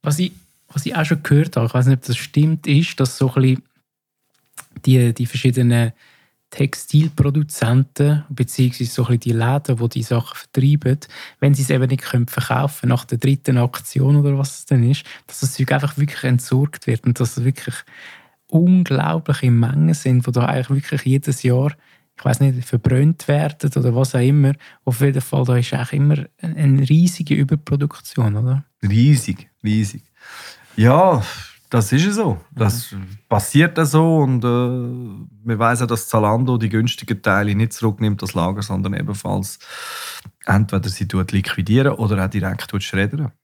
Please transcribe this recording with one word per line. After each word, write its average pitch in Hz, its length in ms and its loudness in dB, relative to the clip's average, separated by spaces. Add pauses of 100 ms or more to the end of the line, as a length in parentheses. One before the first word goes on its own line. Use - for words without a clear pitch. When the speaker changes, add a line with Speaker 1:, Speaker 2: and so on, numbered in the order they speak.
Speaker 1:
Was 151 160 -2
ich, 180 140 -2 (340)
was - 180 -6
ich - 100 -6
auch 156 100 0
schon 151 180 -2
gehört 151 340 4
habe, 117 80 2
ich 117 80 -4
weiss 127 140 2
nicht, 135 100 4
ob - 80 -10
das 123 120 -4
stimmt, 156 500 0
ist, 147 320 2
dass 131 180 0
so 131 160 2
ein 135 80 2
bisschen 131 220 2 (1200)
die, 123 300 4
die 123 100 -4
verschiedenen 120 680 2 (580)
Textilproduzenten, 143 1800 0
beziehungsweise 123 640 -2
so 127 120 -4
ein 120 140 0
bisschen - 20 0
die 117 140 -4
Läden, 123 440 0
die 117 120 -2
die 120 140 -6
Sachen 117 340 -4
vertreiben, 139 640 0 (400)
wenn 143 140 4
sie 135 100 0
es 127 60 -4
eben 131 180 2
nicht 127 160 -2
können 120 240 0
verkaufen 127 600 -4
nach 123 140 0
der 123 140 -6
dritten 135 400 0
Aktion 131 580 0
oder 143 220 2
was 139 220 -4
es - 60 -20
dann 123 180 2
ist, 131 200 2 (240)
dass - 140 -12
das 131 120 -2
Zeug 131 200 -2
einfach 139 240 -2
wirklich 143 260 -2
entsorgt 131 640 0
wird 117 180 -2
und 123 140 0
dass 120 160 -2
es 123 80 -4
wirklich 131 320 -4 (720)
unglaubliche 160 1040 2
Mengen 139 440 2
sind, 127 320 0
die 120 40 -2
da 120 140 0
eigentlich - 240 -2
wirklich 139 340 -2
jedes 135 400 0
Jahr, 131 280 2 (460)
ich - 60 -20
weiss 123 160 0
nicht, 131 260 2
verbrannt 135 600 2
werden 147 480 0
oder 123 180 0
was 127 220 0
auch 123 40 2
immer. 139 340 4 (320)
Auf 120 160 -2
jeden 135 200 2
Fall, 135 220 -2
da 123 140 2
ist 120 160 -2
eigentlich 127 200 -4
immer 143 320 2 (160)
eine, 165 140 -6
eine 139 320 2
riesige 151 460 2
Überproduktion, 143 1040 -2
oder? 127 260 -2 (180)
Speaker 2:
Riesig, 113 680 2 (120)
riesig. 107 420 -2 (720)
Ja, 139 440 6 (480)
das 110 220 0
ist 151 140 2
ja 208 60 0
so. 180 280 -2 (120)
Das 117 400 -2
Speaker 1:
Mhm. 98 260 -12 (100)
Speaker 2:
passiert 151 500 0
ja 160 80 2
so 160 340 2
und, 131 240 0
äh, 123 40 0
man 120 1120 -4
weiss 117 220 2
ja, 120 60 -2
dass 113 200 -4
Zalando 117 500 2
die 110 120 0
günstigen 113 520 -2
Teile 101 340 0
nicht 113 180 -2
zurücknimmt, 107 480 -2
das 98 120 -8
Lager, 92 280 -2
sondern 98 320 -4
ebenfalls 98 640 -6 (840)
entweder 104 420 0
sie 95 200 -6
tut 92 240 -2
liquidieren 107 640 0
oder 101 300 -2
auch 92 60 -2
direkt 95 400 -6
tut 98 140 -6
schreddern. 107 480 -4 (120)